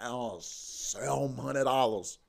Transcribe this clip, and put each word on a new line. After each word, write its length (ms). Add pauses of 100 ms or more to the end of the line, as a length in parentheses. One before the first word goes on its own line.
oh, 380
some 960
hundred 280
dollars. 540 (100)